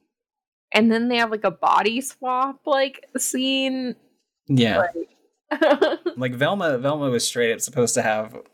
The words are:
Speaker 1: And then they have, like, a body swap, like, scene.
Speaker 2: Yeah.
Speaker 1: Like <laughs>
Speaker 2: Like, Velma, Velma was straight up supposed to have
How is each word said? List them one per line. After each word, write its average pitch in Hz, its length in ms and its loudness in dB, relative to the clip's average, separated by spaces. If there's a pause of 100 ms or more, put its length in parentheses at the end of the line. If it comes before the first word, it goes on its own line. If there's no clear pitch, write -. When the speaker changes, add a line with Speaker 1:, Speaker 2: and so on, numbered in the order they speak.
(720)
Speaker 1:
And 220 180 4
then 233 180 0
they 247 100 0
have, 226 120 0
like, 214 140 -6
a 196 60 2
body 196 500 0
swap, 262 680 -4
like, 269 380 -2 (140)
scene. 262 760 -2 (540)
Speaker 2:
Yeah. 117 300 4
Speaker 1:
Like 90 160 0 (560)
<laughs> 294 480 2 (200)
Speaker 2:
Like, 127 160 -2
Velma, 156 420 0
Velma 139 320 0
was 120 180 0
straight 117 280 0
up - 80 -8
supposed 120 320 0
to 123 80 2
have 110 340 -2 (180)